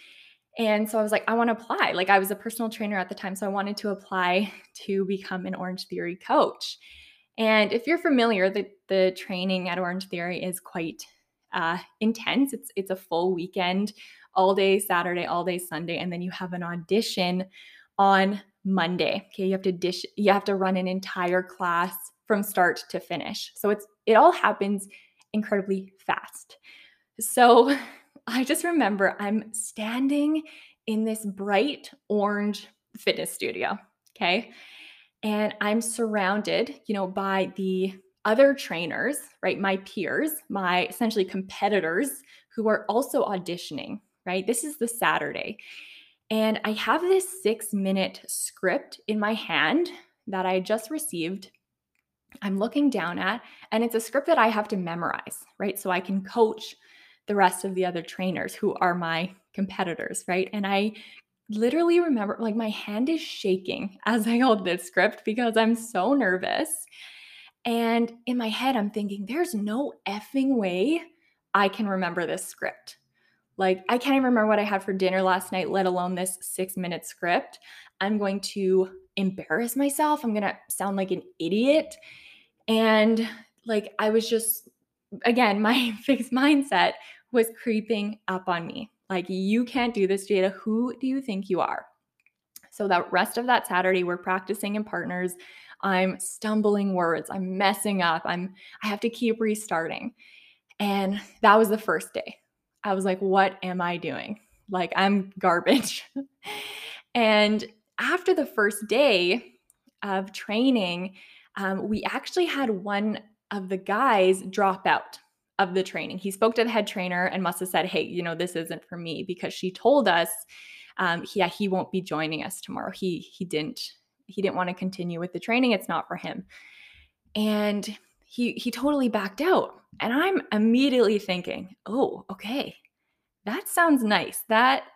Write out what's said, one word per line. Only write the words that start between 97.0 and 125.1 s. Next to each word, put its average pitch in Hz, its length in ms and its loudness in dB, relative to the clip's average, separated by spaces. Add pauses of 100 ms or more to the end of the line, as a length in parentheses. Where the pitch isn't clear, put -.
I'm 185 280 -4
messing 202 440 0
up. 170 240 2
I'm, 180 300 -4 (280)
I 214 40 -2
have 208 140 -4
to 233 80 0
keep 226 300 -2
restarting. 214 720 -4 (640)
And 202 420 0 (200)
that 208 140 10
was 220 140 6
the 214 80 2
first - 360 -2
day. - 240 -8 (460)
I 202 100 0
was 190 120 0
like, 190 140 0
"What 190 440 4
am 180 180 -4
I 175 160 -2
doing? 160 420 -8 (300)
Like, 180 260 -2
I'm 196 420 2
garbage." 185 640 2 (120)
<laughs> 277 80 -6 (920)
And 214 480 4 (360)
after 359 340 0
the 294 140 0
first 208 400 -2
day 214 720 2 (440)
of 196 300 -4
training, 202 800 -2 (440)
um, 196 300 -4
we 208 180 -2
actually 349 400 -2
had 277 260 -2
one 202 480 -2 (320)
of 190 180 -6
the 190 80 -2
guys 196 720 4
drop 190 380 0
out - 320 0 (400)
of 185 160 0
the 190 80 2
training. 185 340 -8
He 196 140 -6
spoke 226 240 2
to 233 80 4
the 233 80 0
head 208 160 0
trainer 180 380 -2
and 185 180 -2
must 175 160 -2
have 185 100 -4
said, 170 160 2
"Hey, 180 160 0
you 175 220 -4
know, 170 100 -4
this 175 220 -4
isn't 165 280 -8
for 175 140 -16
me," 165 260 -8
because 185 300 -8
she 185 180 -6
told 240 360 4
us, 175 220 4 (680)
um, 170 260 -2 (120)
"Yeah, 180 120 2
he 196 200 -2
won't 185 240 -2
be 190 100 -2
joining 156 420 -4
us - 180 -12
tomorrow. - 300 -8
He, 185 280 -4
he - 260 -12
didn't, 156 460 -6 (340)
he - 160 -8
didn't 185 140 -2
wanna 180 180 -2
continue 175 460 -6